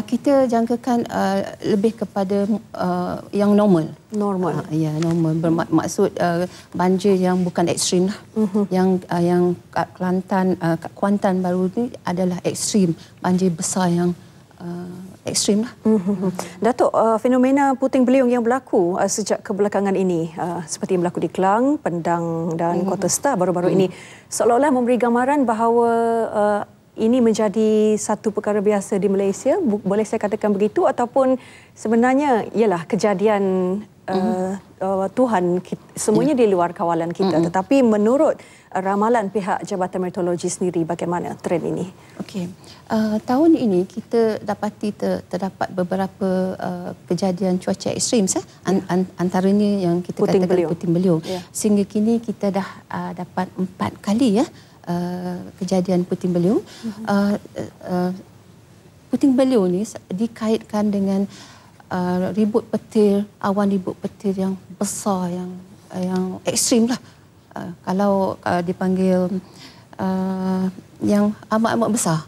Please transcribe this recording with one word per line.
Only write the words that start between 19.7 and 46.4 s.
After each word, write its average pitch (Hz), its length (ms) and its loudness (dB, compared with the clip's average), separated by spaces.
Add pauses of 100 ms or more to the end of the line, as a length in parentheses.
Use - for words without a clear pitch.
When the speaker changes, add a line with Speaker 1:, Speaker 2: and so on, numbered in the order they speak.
Speaker 2:
ini, 175 400 0
uh, 175 320 -6
seperti - 300 -4
yang 175 100 2
berlaku 165 160 -4
di 170 80 0
Kelang, 226 480 2
Pendang 170 800 -2
dan 170 240 0
Speaker 1:
Mhm. 190 80 -2
Speaker 2:
Kota 190 160 -2
Star 247 320 0
baru-baru 180 320 0
Speaker 1:
Mhm. 196 80 2
Speaker 2:
ini, 190 100 4 (380)
seolah-olah 240 480 2
memberi 247 240 2
gambaran 254 480 2
bahawa, 233 460 2 (420)
uh, 208 280 0 (360)
ini 233 240 4
menjadi 214 720 4
satu 208 400 -2
perkara 208 240 -2
biasa 202 400 0
di 190 80 0
Malaysia, 196 560 2
bu-, 208 240 0
boleh 202 160 2
saya 220 160 -2
katakan 214 320 -2
begitu, 208 400 2
ataupun 262 480 2 (400)
sebenarnya 247 720 2
ialah 180 400 0
kejadian, 202 540 2 (640)
uh, 190 80 -2
Speaker 1:
Mhm. 190 340 0 (300)
Speaker 2:
uh, 190 320 -2
Tuhan 185 480 0
kit-, - 320 -12
semuanya 233 400 2
Speaker 1:
Ya. 254 80 2
Speaker 2:
di 226 80 6
luar 175 240 0
kawalan 170 400 -2
kita. 180 240 0
Speaker 1:
Mhm. 165 160 2
Speaker 2:
Tetapi 247 320 2
menurut, 220 560 2 (320)
uh, 190 80 -2
ramalan 202 480 0
pihak 190 320 -2
Jabatan 185 480 -4
Meteorologi 175 400 -2
sendiri, 175 400 -2
bagaimana 170 480 -4
trend 160 320 -2
ini? 165 160 -4 (320)
Speaker 1:
Okey. 185 320 -8 (400)
Uh, 220 320 -2
tahun 311 320 4
ini 190 320 2
kita 226 560 -2
dapati 208 560 -6
ter-, 185 320 -2
terdapat 190 400 -6
beberapa, 185 880 -2